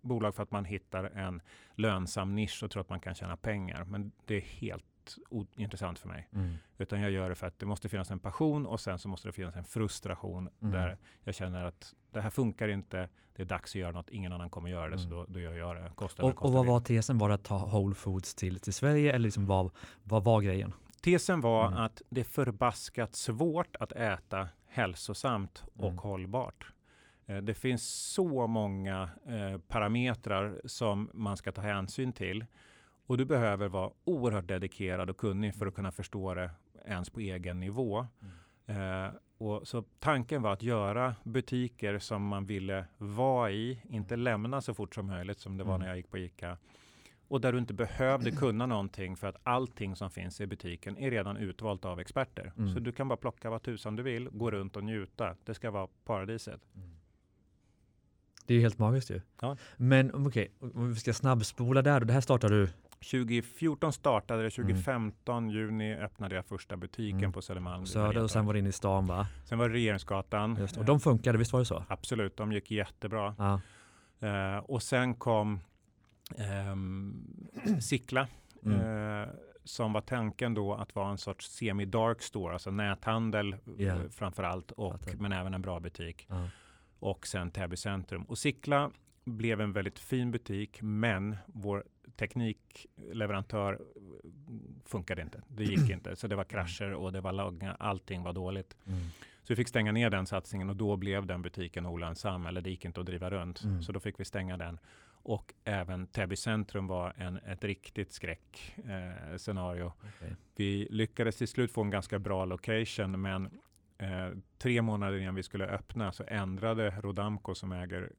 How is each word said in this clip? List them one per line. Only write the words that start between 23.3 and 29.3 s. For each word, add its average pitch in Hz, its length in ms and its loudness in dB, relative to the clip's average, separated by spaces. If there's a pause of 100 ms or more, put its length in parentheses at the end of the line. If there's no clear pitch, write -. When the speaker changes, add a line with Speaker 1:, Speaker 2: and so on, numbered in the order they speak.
Speaker 1:
att - 120 -4
äta 98 580 -2 (180)
hälsosamt 101 960 -2 (120)
och 98 120 -2
Speaker 2:
Mm. 90 100 -2
Speaker 1:
hållbart. 98 720 -4 (540)
Eh, 98 120 -4
det 104 160 -2
finns 127 300 0 (300)
så 143 340 2
många, 95 640 0 (180)
eh, 101 300 -4 (100)